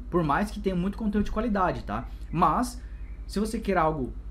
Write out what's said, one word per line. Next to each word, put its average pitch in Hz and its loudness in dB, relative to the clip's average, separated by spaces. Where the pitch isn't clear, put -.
Por 175 4
mais 160 2
que - -6
tenha 190 0
muito 185 0
conteúdo 208 2
de - -2
qualidade, 196 2
tá? 107 -4
Mas, 170 2
se - -2
você 214 -2
quer 196 2
algo 156 2